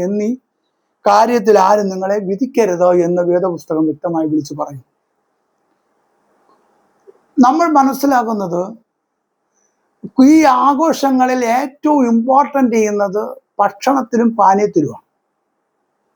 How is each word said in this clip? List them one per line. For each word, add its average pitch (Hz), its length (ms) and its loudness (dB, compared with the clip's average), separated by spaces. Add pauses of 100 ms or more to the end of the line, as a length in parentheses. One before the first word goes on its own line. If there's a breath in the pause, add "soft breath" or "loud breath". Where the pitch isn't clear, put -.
എന്നീ 208 260 -4 (760)
കാര്യത്തിൽ 214 540 4
ആരും 202 340 2
നിങ്ങളെ 190 240 -4 (120)
വിധിക്കരുത് 190 600 0 (160)
എന്ന് 175 180 0
വേദപുസ്തകം 175 680 -2
വ്യക്തമായി 160 400 -4
വിളിച്ചു 147 260 -4
പറയും. 143 300 -10 (2500)
നമ്മൾ 302 280 2 (120)
മനസ്സിലാക്കുന്നത് 233 840 -2 (1600)
ഈ 302 100 6 (300)
ആഘോഷങ്ങളിൽ 262 760 0 (180)
ഏറ്റവും 285 440 0 (100)
ഇമ്പോർട്ടന്റ് 262 640 0
ചെയ്യുന്നത് 208 460 -2 (360)
ഭക്ഷണത്തിലും 233 800 -2
പാനീയത്തിലുമാണ്. 190 680 0 (1120)